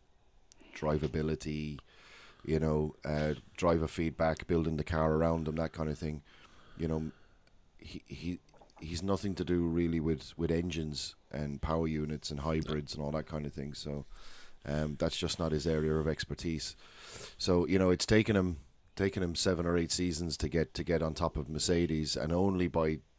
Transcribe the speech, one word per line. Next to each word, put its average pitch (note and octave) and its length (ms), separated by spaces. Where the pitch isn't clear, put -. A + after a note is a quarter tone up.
drivability, D2+ 1040
you D#2 140
know, D2+ 360
uh, D2+ 280
driver E2+ 300
feedback, D#2+ 600
building E2 300
the D2+ 60
car D#2+ 300
around E2 340
him, D#2 100
that D#2+ 160
kind D#2+ 160
of D2 80
thing. D2+ 240
You E2 100
know, D#2+ 240
he, - 300
he, D#2 320
he's E2 240
nothing G2 320
to F2+ 80
do F2 240
really E2 320
with, D#2 380
with D#2+ 120
engines D#2+ 640
and C#2+ 300
power D#2+ 260
units D2+ 440
and D2 80
hybrids D2+ 560
and D2+ 80
all C#2+ 80
that D#2 160
kind D2+ 180
of C#2+ 80
thing. C#2+ 200
So, C#2+ 320
um, D2+ 320
that's E2 200
just F2 200
not E2 140
his D2+ 160
area D#2 260
of D#2 140
expertise. D#2 680
So, F2 300
you F#2 100
know, F#2 140
it's F2 140
taken A2 300
him, F#2 220
taken G2 260
him F2 140
seven F2 320
or F2 100
eight E2+ 140
seasons E2+ 460
to D#2 120
get, D#2+ 240
to E2+ 100
get D#2+ 200
on D#2+ 100
top E2 240
of D2 120
Mercedes, D#2 640
and D#2 160
only F2+ 360
by D#2+ 320